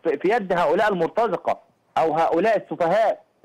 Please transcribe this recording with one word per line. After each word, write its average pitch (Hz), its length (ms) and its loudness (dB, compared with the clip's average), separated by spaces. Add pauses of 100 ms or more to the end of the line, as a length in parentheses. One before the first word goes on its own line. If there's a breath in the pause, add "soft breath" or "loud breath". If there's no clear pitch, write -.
في، 156 140 0
في 170 180 -4
يد 190 180 -2
هؤلاء 180 400 2
المرتزقة 170 640 -2 (380)
أو 156 160 2
هؤلاء 165 440 2
السفهاء 175 680 0 (220)